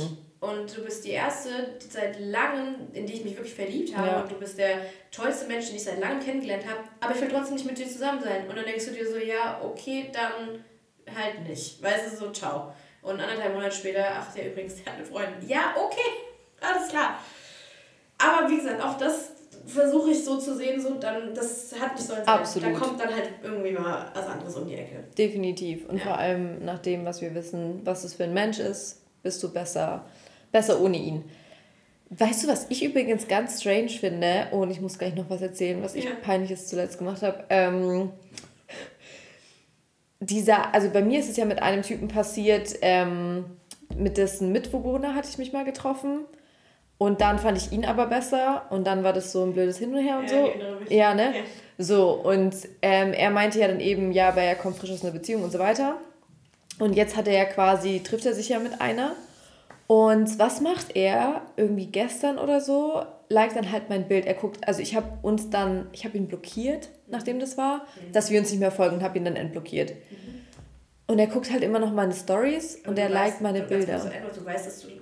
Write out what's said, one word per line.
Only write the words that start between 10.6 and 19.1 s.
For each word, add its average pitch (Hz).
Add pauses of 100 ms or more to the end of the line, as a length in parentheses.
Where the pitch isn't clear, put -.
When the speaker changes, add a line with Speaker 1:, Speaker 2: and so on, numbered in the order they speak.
Speaker 1:
halt 208
nicht.“ -
Weißt 214
du, -
so, 202
ciao. 147 (300)
Und 196
anderthalb 208
Monate 196
später, 190 (160)
„Ach, -
der 190
übrigens, 190
der -
hat -
eine 151
Freundin.“ -
Ja, 302 (100)
okay, 453 (500)
alles 359
klar. - (1000)
Aber 311
wie 302
gesagt, 247
auch 269
das 311 (360)